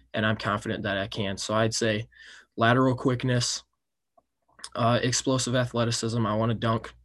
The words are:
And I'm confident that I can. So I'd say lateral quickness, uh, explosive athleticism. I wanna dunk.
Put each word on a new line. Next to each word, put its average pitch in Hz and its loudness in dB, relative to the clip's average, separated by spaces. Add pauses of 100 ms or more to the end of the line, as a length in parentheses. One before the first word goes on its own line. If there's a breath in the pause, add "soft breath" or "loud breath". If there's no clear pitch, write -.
(140)
And 107 0
I'm 107 2
confident 104 -2
that 101 -2
I 98 -2
can. 98 -6
So - -4
I'd 113 2
say 110 -2 (500 loud breath)
lateral 123 4
quickness, 123 0 (1120)
uh, 120 2
explosive 127 0
athleticism. 117 0
I 107 0
wanna 113 0
dunk. 113 -2 (120)